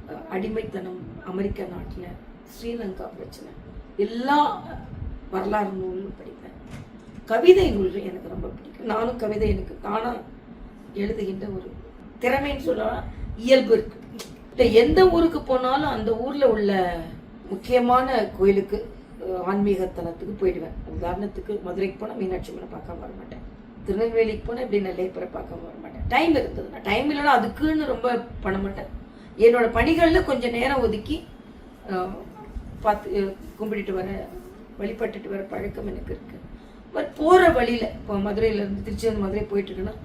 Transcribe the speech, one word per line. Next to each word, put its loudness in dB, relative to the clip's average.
அ, -12
அடிமைத்தனம் -6
அமெரிக்கா -4
நாட்டுல, -10
ஸ்ரீலங்கா -8
பிரச்சனை, -16
எல்லா 2
வரலாறு 0
நூல்களும் -8
படிப்பேன். -18
கவிதை 8
நூல்கள் 0
எனக்கு -10
ரொம்ப -6
பிடிக்கும். -12
நானும் 0
கவிதை 2
எனக்கு 0
தானா -2
எழுதுகின்ற -4
ஒரு -8
திறமைன்னு 0
சொல்லலாம், 0
இயல்பு 6
இருக்கு. 2
இல்ல, 4
எந்த 8
ஊருக்கு 4
போனாலும் 2
அந்த -2
ஊர்ல 2
உள்ள 4
முக்கியமான 4
கோயிலுக்கு, 4
அ, -6
ஆன்மீக 2
தலத்துக்கு -8
போயிடுவேன். -2
உதாரணத்துக்கு -6
மதுரைக்கு -4
போனா -8
மீனாட்சி -4
அம்மனை -12
பார்க்காம -12
வர -14
மாட்டேன், -16
திருநெல்வேலிக்கு 2
போனா -4
இப்படி 0
நெல்லையப்பரை -4
பார்க்காம -10
வர -16
மாட்டேன். -8
டைம் 4
இருந்ததுன்னா, -4
டைம் 0
இல்லைன்னா 4
அதுக்குன்னு 0
ரொம்ப 0
பண்ண 0
மாட்டேன். -6
என்னோட 8
பணிகள்ல 6
கொஞ்சம் 0
நேரம் 2
ஒதுக்கி, 0
அ, -2
பார்த்து, 0
அ, 0
கும்பிட்டுட்டு -4
வர, -4
வழிபட்டுட்டு -6
வர -6
பழக்கம் -8
எனக்கு -8
இருக்கு. -14
But -2
போற 8
வழியில, 2
இப்போ -8
மதுரையில 0
இருந்து -6
திருச்சி -6
வந்து 0
மதுரை -2
போயிட்டு -2
இருக்குன்னா -6